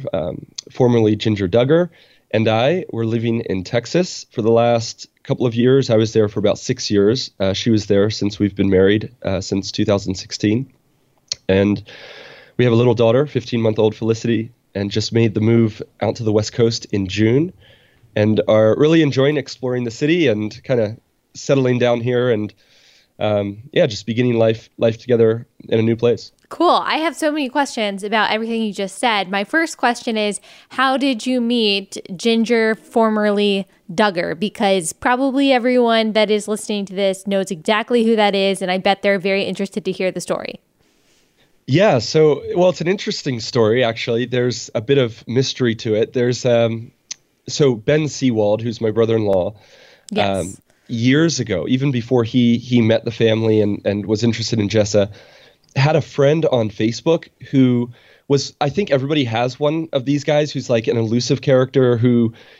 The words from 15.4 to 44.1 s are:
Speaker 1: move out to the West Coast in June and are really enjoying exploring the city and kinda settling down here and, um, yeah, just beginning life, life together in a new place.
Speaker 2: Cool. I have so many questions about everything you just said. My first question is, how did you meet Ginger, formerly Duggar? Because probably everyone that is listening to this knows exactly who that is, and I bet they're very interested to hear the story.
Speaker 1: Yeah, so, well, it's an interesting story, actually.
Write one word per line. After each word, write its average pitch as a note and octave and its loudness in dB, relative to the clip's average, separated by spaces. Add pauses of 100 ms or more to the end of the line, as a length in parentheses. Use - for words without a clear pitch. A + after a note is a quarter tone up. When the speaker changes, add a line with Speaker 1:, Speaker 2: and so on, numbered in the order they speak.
Speaker 1:
move A2+ 2 (200)
out A2 -2
to A#2+ -8
the G#2+ 0
West G#2 0
Coast A#2 0
in G2 -2
June A2 0 (600)
and G#2+ 2
are A2 4
really D#3+ 4
enjoying C#3 2
exploring B2 -6
the A#2 -4
city D3+ 0
and G#2+ -2
kinda A2+ -2 (380)
settling B2+ 0
down A#2+ 2
here B2 0
and, G#2+ -2 (640)
um, G#2 -2
yeah, - 2
just A2 -8
beginning A#2+ 0
life, A2+ 0
life A#2 -2
together A2+ 0 (220)
in A2+ 0
a - 2
new A2+ 2
place. A#2+ -2 (180)
Speaker 2:
Cool. F4 0
I A3 0
have D#4+ -2
so D4+ -2
many D4 -4
questions G#3+ -4
about G#3 0
everything A3+ -4
you G#3+ -4
just F#3+ -8
said. G3+ -2
My G3+ -2
first D#4+ -4
question A#3+ -2
is, G#3 -2 (300)
how C4 0
did C4+ -2
you B3+ 0
meet A3 0 (180)
Ginger, A3+ 0
formerly G#3 0 (240)
Duggar? E3+ -2
Because G3 -2
probably C4+ 0
everyone A#3 2
that G#3 2
is G#3 0
listening G#3 -4
to F#3 -14
this F#3+ -2
knows G3 -2
exactly A3 0
who A3+ 4
that G3+ 2
is, G3 0
and F#3 -4
I F#3 0
bet F#3+ 0
they're G3+ 2
very G3 -2
interested F#3+ -6
to F#3 -4
hear F#3 -2
the F3 -8
story. - -8 (1080)
Speaker 1:
Yeah, D#3+ 4
so, D#3 2 (120)
well, F3+ 4
it's F3 -2
an D#3+ -4
interesting F3 -4
story, A#2 2
actually. A#2 -2